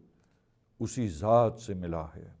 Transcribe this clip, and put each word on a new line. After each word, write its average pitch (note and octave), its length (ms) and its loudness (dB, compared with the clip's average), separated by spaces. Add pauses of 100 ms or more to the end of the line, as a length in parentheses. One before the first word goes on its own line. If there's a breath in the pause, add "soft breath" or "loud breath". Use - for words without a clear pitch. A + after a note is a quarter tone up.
(800)
उसी A2+ 300 -2
ज़ात A2 500 4
से - 160 -8
मिला E2+ 320 -4
है, - 200 -16 (120)